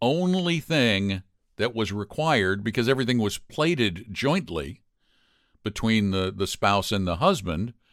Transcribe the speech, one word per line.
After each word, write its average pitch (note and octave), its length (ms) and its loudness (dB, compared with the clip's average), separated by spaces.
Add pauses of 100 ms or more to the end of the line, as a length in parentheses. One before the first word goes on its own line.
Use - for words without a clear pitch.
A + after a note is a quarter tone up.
only F3 600 2
thing G2+ 640 0 (340)
that A2+ 180 -2
was G#2+ 160 0
required, G#2 720 0
because A#2 240 0
everything B2+ 320 2
was G#2 180 0
plated B2 720 -2
jointly G#2+ 720 -2 (800)
between G#2+ 480 0
the, F#2+ 220 0
the F#2+ 140 -4
spouse G2+ 440 0
and F#2+ 160 0
the E2+ 100 -2
husband, A2 560 -2 (180)